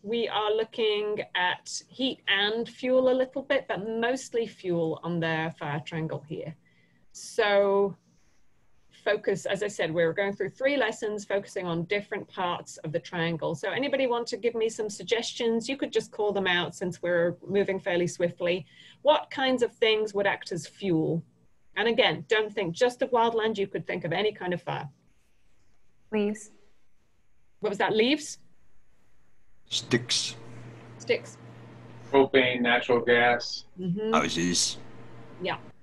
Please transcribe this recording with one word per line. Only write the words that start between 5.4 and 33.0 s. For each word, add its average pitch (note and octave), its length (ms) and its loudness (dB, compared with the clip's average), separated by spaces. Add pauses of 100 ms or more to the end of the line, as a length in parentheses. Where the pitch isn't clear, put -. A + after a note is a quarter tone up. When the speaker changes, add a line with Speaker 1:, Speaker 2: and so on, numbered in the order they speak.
Speaker 1:
fire D3+ 260 -4
triangle D#3 440 -6
here. D#3+ 260 -8 (580)
So G3+ 840 2 (1080)
focus, G#3 420 0
as G3 160 -2
I G#3 60 -2
said, F3 240 -2
we're E3 200 2
going G3+ 220 0
through G3 160 -4
three C#4 260 0
lessons G#3+ 480 -2
focusing G3+ 420 -2
on E3+ 180 0
different G3+ 440 -4
parts - 500 -4
of D#3 140 -8
the E3+ 60 -2
triangle. E3 560 -2
So G3 160 -4
anybody C4+ 360 0
want A#3+ 220 0
to A#3+ 80 -4
give A#3 180 -2
me A3+ 140 0
some G#3+ 220 -4
suggestions? A3+ 760 0
You C4+ 100 -2
could - 140 -4
just A3 200 0
call G#3 200 0
them G3 140 0
out F3 280 2
since F3+ 280 -6
we're F3 340 2 (100)
moving G3 340 0
fairly F3 260 2
swiftly. F3 600 -2 (360)
What D4+ 280 4
kinds B3+ 320 2
of A3 100 0
things G#3+ 420 2
would G3 120 2
act - 260 -2
as E3+ 140 -6
fuel? D#3+ 580 0 (520)
And G#3+ 120 2
again, G3+ 400 4
don't G#3+ 240 2
think E3+ 220 -2
just B3 280 2
of - 80 -2
wildland, A3+ 460 2
you G3 100 0
could F3 200 -8
think F3+ 180 -6
of E3 80 -2
any G#3 200 0
kind F3+ 200 -4
of F3 80 -2
fire. D3 280 -6 (1200)
Speaker 2:
Leaves. G#3 380 -2 (1080)
Speaker 1:
What G#3+ 100 -2
was G3+ 80 -4
that, G3 160 2
leaves? B3+ 440 2 (1300)
Speaker 3:
Sticks. - 680 -2 (640)
Speaker 1:
Sticks. - 400 -4 (760)
Speaker 4:
Propane, B2+ 480 4
natural A#2+ 400 4